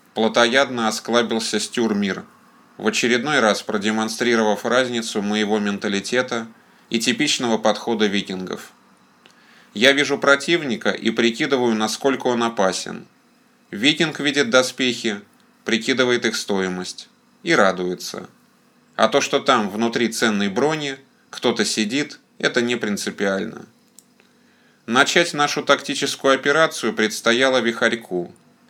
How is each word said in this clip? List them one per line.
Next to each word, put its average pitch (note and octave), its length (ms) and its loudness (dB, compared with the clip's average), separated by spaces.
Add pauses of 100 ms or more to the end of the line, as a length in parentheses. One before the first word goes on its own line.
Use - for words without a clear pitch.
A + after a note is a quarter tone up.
(140)
плотоядно A#2+ 760 2
осклабился A2+ 680 0
Стюрмир, G#2 680 0 (500)
в - 100 -4
очередной B2 540 2
раз G#2 220 4
продемонстрировав A2 1040 0
разницу A#2+ 560 -2
моего G#2+ 360 0
менталитета G#2 920 -2 (420)
и A2+ 100 0
типичного B2 580 0
подхода G#2+ 500 0
викингов. F#2 680 -6 (1000)
«Я C3+ 200 6
вижу C#3 240 0
противника C#3 720 0
и G#2 220 -2
прикидываю, A#2+ 640 0
насколько B2 520 -2
он A#2+ 160 0
опасен. G2+ 640 -2 (640)
Викинг D3+ 500 0
видит C#3 300 0
доспехи, A#2+ 720 0 (420)
прикидывает A#2+ 640 0
их A2 100 -2
стоимость F#2 720 -4 (360)
и E3 120 0
радуется. F#2 720 0 (680)
А A2 100 4
то, C3+ 140 2
что C3+ 180 0
там A#2+ 300 2
внутри A#2 400 0
ценной G#2 400 0
брони – C#3 480 -2 (340)
кто-то A2+ 340 0
сидит, A#2+ 540 -2 (180)
это C3 240 0
не A#2+ 140 0
принципиально». G2 920 -4 (1200)
Начать C#3+ 480 2
нашу C#3+ 300 -2
тактическую C3+ 720 2
операцию C#3+ 580 0
предстояло A#2 680 2
Вихарьку. A2+ 760 -2 (360)